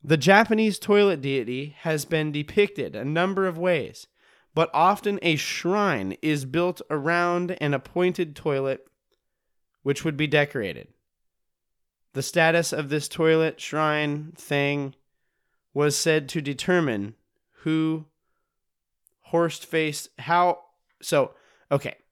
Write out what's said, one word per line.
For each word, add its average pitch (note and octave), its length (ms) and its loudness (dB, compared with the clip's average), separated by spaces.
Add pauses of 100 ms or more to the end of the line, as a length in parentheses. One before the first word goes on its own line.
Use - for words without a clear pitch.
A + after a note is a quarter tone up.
The D#3 160 2
Japanese G#3+ 640 4
toilet G3+ 420 2
deity C3+ 580 -4
has D#3 260 -2
been D#3 260 -2
depicted D3 640 -2
a G#2+ 80 -8
number F#3 420 0
of E3+ 120 -4
ways, E3+ 500 -2 (460)
but D#3+ 200 2
often G3+ 480 2
a E3 140 2
shrine E3 840 -2
is D3 240 -2
built E3+ 440 -2
around F3 680 -2
an D3 140 0
appointed F3 640 -2
toilet, C3+ 500 -4 (920)
which C#3 240 -2
would D#3 100 -2
be D3+ 120 -2
decorated. B2+ 600 -2 (1300)
The C3+ 80 -6
status E3 500 2
of D3 180 -4
this D3 180 -2
toilet D#3+ 520 2
shrine D3+ 760 -2
thing C#3+ 580 -2 (800)
was D3 240 2
said D#3 320 0
to D#3+ 120 -6
determine C3+ 760 0 (480)
who D#3+ 420 -2 (1160)
horse-faced, D#3+ 880 -2 (100)
how, F3 400 2 (420)
so, C#3 320 0 (380)
okay. - 240 -2 (160)